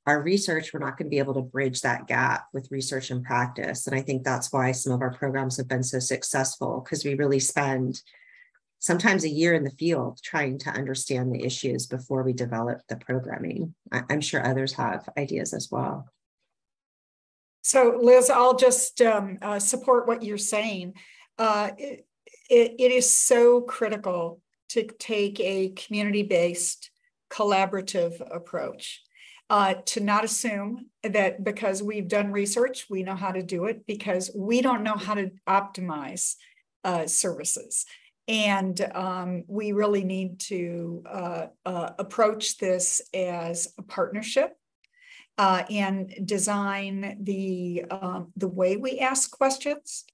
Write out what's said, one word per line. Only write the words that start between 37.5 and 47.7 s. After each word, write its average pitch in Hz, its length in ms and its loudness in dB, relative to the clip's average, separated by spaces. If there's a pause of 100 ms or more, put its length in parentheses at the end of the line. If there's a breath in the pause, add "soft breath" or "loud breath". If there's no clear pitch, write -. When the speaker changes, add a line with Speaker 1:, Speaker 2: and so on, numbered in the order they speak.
Speaker 2:
And, 196 520 0 (140)
um, 180 540 -4
we 208 240 -4
really 208 320 2
need 185 380 -4
to, 170 680 -6
uh, 175 380 -8 (180)
uh, 175 320 -4
approach 214 640 0
this 180 420 0 (100)
as 175 680 -4
a - 20 -16
partnership, 214 720 -2 (840 loud breath)
uh, 190 320 6
and 190 420 -2 (120)
design 196 960 -2
the, 185 680 -4